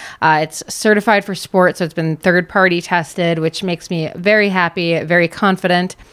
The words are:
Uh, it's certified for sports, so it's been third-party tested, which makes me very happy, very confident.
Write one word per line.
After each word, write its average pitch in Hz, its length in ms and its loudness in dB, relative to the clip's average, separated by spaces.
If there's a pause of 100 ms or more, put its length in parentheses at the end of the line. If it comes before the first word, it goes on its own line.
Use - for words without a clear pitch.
(220)
Uh, 156 220 4
it's - 180 -8 (100)
certified 208 520 2
for 202 100 -8
sports, 180 460 0
so 190 60 -2
it's 151 60 -8
been 160 260 -2
third-party 180 640 2
tested, 170 580 -2
which 160 240 -4
makes 175 260 -6
me 160 240 -4
very 208 340 2
happy, 170 540 0
very 170 240 2
confident. 180 720 -2 (160)